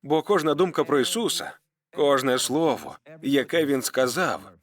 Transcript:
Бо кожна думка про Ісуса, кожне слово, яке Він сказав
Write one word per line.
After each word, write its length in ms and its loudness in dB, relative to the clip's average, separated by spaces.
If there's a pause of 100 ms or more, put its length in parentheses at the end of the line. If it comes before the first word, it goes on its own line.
Бо 200 0
кожна 320 2
думка 300 0
про 160 2
Ісуса, 520 -2 (440)
кожне 420 2
слово, 580 -2 (260)
яке 440 0
Він 160 0
сказав 580 -2 (220)